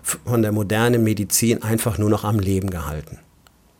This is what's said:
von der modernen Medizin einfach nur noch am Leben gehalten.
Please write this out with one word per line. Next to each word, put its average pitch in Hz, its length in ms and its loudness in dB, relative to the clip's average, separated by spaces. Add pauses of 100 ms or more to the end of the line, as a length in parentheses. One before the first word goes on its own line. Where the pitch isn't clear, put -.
von - 400 -2
der 107 100 2
modernen 110 500 2
Medizin 110 600 0
einfach 110 340 -2
nur 104 140 2
noch 104 140 0
am 104 160 0
Leben 95 280 0
gehalten. 76 520 -8 (600)